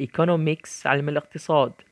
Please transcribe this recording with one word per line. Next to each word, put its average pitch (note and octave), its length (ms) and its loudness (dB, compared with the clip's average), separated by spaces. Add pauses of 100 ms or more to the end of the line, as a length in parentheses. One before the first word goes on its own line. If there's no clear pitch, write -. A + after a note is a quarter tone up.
Economics D#3+ 840 -2
علم C#3 220 0
الاقتصاد. D3 640 0 (200)